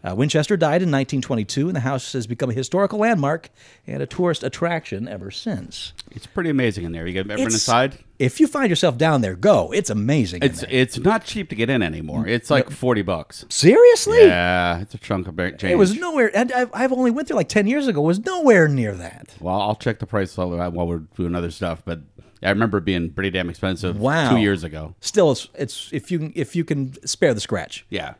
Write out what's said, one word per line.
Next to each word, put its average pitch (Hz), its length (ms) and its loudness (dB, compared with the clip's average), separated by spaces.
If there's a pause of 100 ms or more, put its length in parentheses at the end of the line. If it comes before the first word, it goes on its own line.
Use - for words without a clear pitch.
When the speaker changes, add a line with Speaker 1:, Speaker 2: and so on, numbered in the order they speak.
Speaker 1:
Uh, 90 60 -6
Winchester 151 420 0
died 160 240 2
in 180 120 0
nineteen 135 280 -2
twenty-two, 127 480 -4
and 185 60 -4
the 143 60 -2
house 131 320 -4
has 123 160 -6
become 123 220 -4
a 113 40 -4
historical 190 460 -2
landmark 165 500 0 (360)
and 139 140 -8
a 139 60 -4
tourist 175 380 -2
attraction 160 640 -6
ever 98 220 -12
since. - 640 -10 (200)
Speaker 2:
It's - 140 -16
pretty 170 240 -4
amazing 113 340 0
in 82 80 -6
there. 82 140 -8
You 90 80 -6
get 95 80 -2
everyone 104 240 -4
Speaker 1:
It's 113 100 0
Speaker 2:
inside? 127 420 0 (220)
Speaker 1:
If 123 200 0
you 311 60 8
find 269 240 0
yourself 156 260 2
down 147 260 2
there, 95 140 -2
go. 120 360 4
It's 196 180 -2
amazing 104 520 0
in 139 80 4
Speaker 2:
It's, - 100 -12
Speaker 1:
there. - 120 -10
Speaker 2:
it's 127 260 0
not 214 260 0
cheap 202 260 -8
to - 60 -8
get 113 140 0
in 127 120 0
anymore. 78 460 -4
It's 120 200 -4
like 143 220 2
Speaker 1:
No. 143 60 -12
Speaker 2:
forty 120 260 0
bucks. 85 460 -6
Speaker 1:
Seriously? 453 760 8
Speaker 2:
Yeah, 87 560 4
it's - 140 -12
a 101 40 -14
chunk 92 280 -4
of 85 80 -14
ba-, 90 220 -2
change. 185 160 0
Speaker 1:
It 175 40 4
was 196 220 6
nowhere, 311 340 0
and 240 200 0
I, 247 200 0
I've 262 200 0
only 254 180 2
went 285 160 -4
there, 294 100 -4
like, 175 120 -2
ten 208 180 2
years 269 220 0
ago. 151 140 0
It 156 40 2
was 185 180 0
nowhere 269 440 6
near 117 260 0
that. - 460 -16
Speaker 2:
Well, 92 200 -2
I'll 107 160 -2
check 117 220 -4
the 107 80 -10
price 98 300 -4
while, 90 120 -4 (220)
while 85 160 -2
we're 85 160 -4 (140)
doing 87 180 -2
other 85 160 -4
stuff, 90 340 -6
but 82 160 -8 (420)
I 95 80 0
remember 104 280 2
it 82 60 -2
being 85 260 0
pretty 95 200 -4
damn 87 200 -2
expensive 92 480 -4
Speaker 1:
Wow. 135 320 0
Speaker 2:
two 120 80 4
years 101 240 2
ago. 78 380 -12
Speaker 1:
Still, 170 320 4
it's, - 220 -4
it's, - 380 -10
if 156 200 -6
you, 160 240 -4
if - 180 -6
you 170 100 0
can 135 300 -4 (120)
spare 143 280 2
the 104 60 -4
scratch, - 500 -8
Speaker 2:
Yeah. 82 300 -8